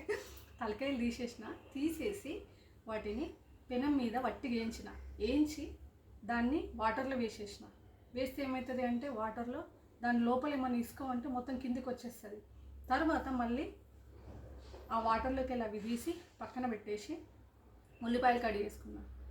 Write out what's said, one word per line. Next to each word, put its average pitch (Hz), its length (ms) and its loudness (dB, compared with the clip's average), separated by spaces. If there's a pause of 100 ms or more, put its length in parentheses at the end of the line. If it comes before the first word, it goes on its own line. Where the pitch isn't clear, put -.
(600)
తలకాయలు 247 360 0
తీసేసిన. 233 580 -2 (200)
తీసేసి 285 720 -2 (420)
వాటిని 220 460 -2 (360)
పెనం 277 260 4
మీద 233 200 2
వట్టిగా 240 380 0
వేయించిన. 226 360 -2 (280)
వేయించి 285 560 2 (500)
దాన్ని 240 500 2
వాటర్లో 247 420 2
వేసేసిన. 214 500 -4 (480)
వేస్తే 262 280 -2
ఏమవుతుంది 254 400 0
అంటే, 240 260 2
వాటర్లో 240 560 -2 (380)
దాని 240 180 6
లోపల 254 340 4
ఏమైనా 254 220 2
ఇసుక 240 260 -2
ఉంటే 254 260 -2
మొత్తం 247 300 -2
కిందికి 254 300 -2
వచ్చేస్తుంది. 214 540 -8 (480)
తర్వాత 294 380 4
మళ్ళీ 254 460 0 (1160)
ఆ 226 80 4
వాటర్లోకి 254 480 4
వెళ్ళి 240 180 0
అవి 208 140 -4
తీసి 240 340 0 (260)
పక్కన 247 260 -2
పెట్టేసి, 208 520 -2 (840)
ఉల్లిపాయలు 240 360 6
కడిగి 208 240 2
వేసుకున్నా, - 400 -8 (280)